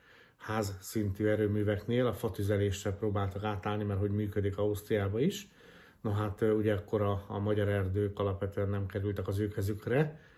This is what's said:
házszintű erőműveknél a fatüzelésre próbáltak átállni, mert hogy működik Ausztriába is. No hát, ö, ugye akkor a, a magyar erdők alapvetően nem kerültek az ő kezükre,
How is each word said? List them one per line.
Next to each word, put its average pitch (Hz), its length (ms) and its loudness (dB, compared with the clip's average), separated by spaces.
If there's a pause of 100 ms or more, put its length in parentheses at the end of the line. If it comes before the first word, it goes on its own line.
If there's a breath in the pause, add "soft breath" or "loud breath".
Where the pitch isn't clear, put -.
(360 loud breath)
házszintű 104 920 -2
erőműveknél 107 800 2
a 117 60 2
fatüzelésre 101 800 0
próbáltak 98 520 -2
átállni, 104 400 -2
mert 101 160 0
hogy 104 100 2
működik 101 480 0
Ausztriába 104 600 0
is. 175 280 0 (520 loud breath)
No 110 100 -2
hát, 101 300 0
ö, 110 120 4
ugye 107 220 4
akkor 101 280 0
a, 101 260 2
a 104 100 -4
magyar 104 300 2
erdők 101 500 0
alapvetően 98 500 -2
nem 101 180 -2
kerültek 101 420 -2
az 98 100 -2
ő 104 100 0
kezükre, 107 720 0 (180 loud breath)